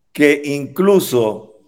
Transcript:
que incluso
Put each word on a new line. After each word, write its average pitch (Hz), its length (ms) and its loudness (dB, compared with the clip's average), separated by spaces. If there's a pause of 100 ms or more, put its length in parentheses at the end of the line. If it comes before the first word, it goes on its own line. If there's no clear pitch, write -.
(120)
que 147 320 2
incluso 139 1200 -2